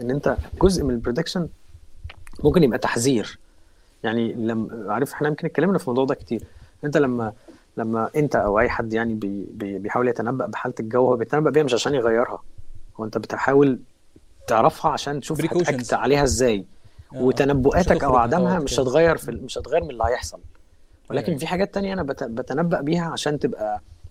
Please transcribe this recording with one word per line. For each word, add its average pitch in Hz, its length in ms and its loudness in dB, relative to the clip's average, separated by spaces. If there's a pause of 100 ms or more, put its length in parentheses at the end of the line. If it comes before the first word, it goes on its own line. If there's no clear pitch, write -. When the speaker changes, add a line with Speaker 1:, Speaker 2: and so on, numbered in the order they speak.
Speaker 1:
ان 123 100 -2
انت 139 260 0 (240)
جزء 185 220 4
من 131 100 0
البريدكشن 123 540 -4 (960)
ممكن 151 200 6
يبقى 127 160 4
تحذير. 120 600 0 (640)
يعني 113 300 0
لم-، 113 580 -4
عارف، 123 220 -2
احنا 147 140 -2
يمكن 151 200 -2
اتكلمنا 170 300 0
في 156 60 -6
الموضوع 131 220 0
ده 131 100 0
كتير. - 280 -6 (400)
انت 147 140 0
لما، 120 360 0 (440)
لما 113 380 -2
انت 151 200 2
او 104 240 2
اي 120 100 4
حد 113 240 -4
يعني 113 200 0
بي-، 101 380 -6
بي-، 98 260 -6
بيحاول 113 300 -2
يتنبأ 120 380 -2
بحالة 117 340 -8
الجو، 120 260 2
هو 127 100 4
بيتنبأ 147 340 2
بيها 151 140 4
مش 127 100 0
عشان 123 220 0
يغيرها، 113 460 2 (580)
هو 110 60 -6
انت 107 120 -4
بتحاول 135 640 2 (680)
تعرفها 127 440 4
عشان 143 280 -4
تشوف 147 220 -4
Speaker 2:
Precautions. 165 280 0
Speaker 1:
هتأكت 127 240 -2
عليها 123 300 4
ازاي. 113 420 2 (480)
Speaker 2:
آه، 135 40 -12
آه. 127 40 -4
Speaker 1:
وتنبؤاتك 139 680 4
Speaker 2:
مش 175 60 4
هتخرج 160 60 -2
Speaker 1:
او 135 140 4
عدمها 170 360 4
Speaker 2:
غلط 170 100 0
Speaker 1:
مش 127 100 -4
Speaker 2:
كده. - 80 0
Speaker 1:
هتغير 147 360 4
في 123 140 -10
ال-، 113 80 -8
Speaker 2:
مم. - 60 -14
Speaker 1:
مش - 120 -10
هتغير 123 260 -2
من 160 60 -10
اللي 117 140 -6
هيحصل. 117 360 -4 (680)
ولكن 135 180 -4
Speaker 2:
أيوة. 156 120 -2
Speaker 1:
في 156 80 -6
حاجات 185 260 -2
تانية 196 200 -4
انا 185 100 -4
بت-، 139 200 -6
بتنبأ 135 580 -2
بيها 165 240 0
عشان 147 340 -4
تبقى 107 420 -4 (300)